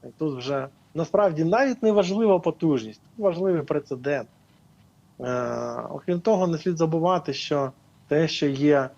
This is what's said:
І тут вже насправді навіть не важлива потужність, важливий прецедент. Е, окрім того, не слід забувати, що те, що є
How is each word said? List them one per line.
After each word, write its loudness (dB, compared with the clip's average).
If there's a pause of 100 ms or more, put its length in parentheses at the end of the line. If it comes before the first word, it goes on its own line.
І -16 (120)
тут -4
вже -6 (260)
насправді 2
навіть 2
не 4
важлива 2
потужність, -2 (180)
важливий 0
прецедент. -4 (920)
Е, -4 (180)
окрім -4
того, 2
не 0
слід -4
забувати, 2
що -2 (360)
те, 2
що -2
є 2